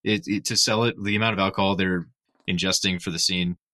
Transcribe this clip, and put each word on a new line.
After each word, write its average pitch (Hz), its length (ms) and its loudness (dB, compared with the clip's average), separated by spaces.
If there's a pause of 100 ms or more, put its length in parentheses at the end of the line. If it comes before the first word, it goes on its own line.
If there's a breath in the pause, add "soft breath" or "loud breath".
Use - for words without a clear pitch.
It, 104 240 0
it, 101 180 -2
to 113 100 -2
sell 113 280 2
it, 113 180 -2
the 104 140 0
amount 110 180 2
of 95 40 -2
alcohol 98 380 2
they're 92 300 0 (420)
ingesting 92 520 0
for 95 100 -6
the 85 80 -4
scene, 90 380 0 (180)